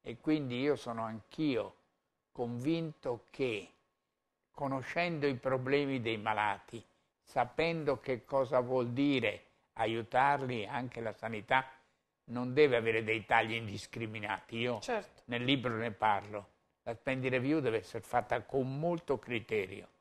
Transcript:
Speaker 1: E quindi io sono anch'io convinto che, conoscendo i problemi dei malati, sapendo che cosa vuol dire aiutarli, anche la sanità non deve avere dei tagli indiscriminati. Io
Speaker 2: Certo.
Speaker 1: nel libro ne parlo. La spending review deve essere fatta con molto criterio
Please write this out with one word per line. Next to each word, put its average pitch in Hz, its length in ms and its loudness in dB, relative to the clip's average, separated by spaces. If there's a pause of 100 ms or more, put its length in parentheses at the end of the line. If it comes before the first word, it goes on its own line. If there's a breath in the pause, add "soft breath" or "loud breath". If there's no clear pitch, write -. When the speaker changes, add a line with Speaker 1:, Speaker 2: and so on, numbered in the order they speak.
Speaker 1:
E 117 160 -10
quindi 139 420 0
io 143 140 4
sono 113 300 -4
anch'io 110 720 -2 (560)
convinto 127 960 -4
che, 110 400 -2 (800)
conoscendo 147 760 -2
i 139 100 2
problemi 135 640 2
dei 113 180 0
malati, 104 680 -2 (380)
sapendo 147 800 0
che 127 240 -4
cosa 135 360 2
vuol 123 280 0
dire 120 560 2 (300)
aiutarli, 117 920 0
anche 123 340 -6
la 110 120 -4
sanità 113 580 -2 (580)
non 123 240 -4
deve 135 240 6
avere 113 280 2
dei 110 200 0
tagli 113 280 4
indiscriminati. 110 1040 -6
Io 117 240 -2
Speaker 2:
Certo. - 460 -6
Speaker 1:
nel 120 180 -4
libro 127 320 2
ne 113 140 -2
parlo. 104 580 0 (340)
La 117 120 -8
spending 131 380 -2
review 135 280 2
deve 113 180 0
essere 104 240 -8
fatta 120 400 0
con 131 360 -2
molto 160 400 -2
criterio 101 680 -4 (120)